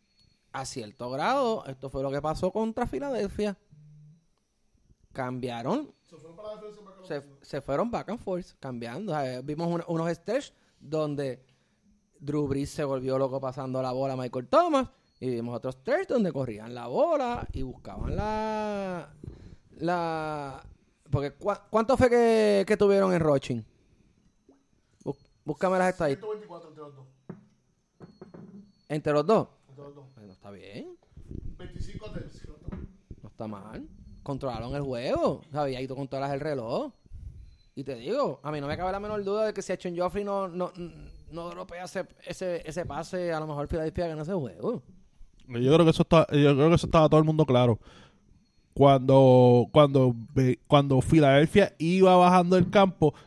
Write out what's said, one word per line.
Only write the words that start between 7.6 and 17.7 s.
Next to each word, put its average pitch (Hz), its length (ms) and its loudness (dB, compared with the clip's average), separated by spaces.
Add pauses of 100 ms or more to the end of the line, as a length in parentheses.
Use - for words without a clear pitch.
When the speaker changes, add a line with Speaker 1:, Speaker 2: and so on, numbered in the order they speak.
Speaker 1:
fueron 160 300 -4
back 175 180 -8
and 190 100 -8
forth, 180 260 -8 (140)
cambiando. 127 520 -10
O 156 40 -4
sea, 127 260 -6
vimos 151 260 -6
un-, 170 200 -2
unos 165 280 -2
stretch 254 380 -6 (260)
donde 143 640 -6 (760)
Drew 147 280 -2
Brees 139 220 -4
se - 140 -6
volvió 131 340 -2
loco 135 240 -2
pasando 131 400 -6
la 127 100 -4
bola 135 220 -4
a 131 40 -6
Michael 127 300 -8
Thomas. 302 400 2 (320)
Y 127 120 -6
vimos 120 240 -6
otros 127 200 -8
stretch 349 340 -4
donde 196 220 0
corrían 120 440 -8
la 120 120 -14
bola 254 640 -2
y - 120 -8
buscaban - 520 -8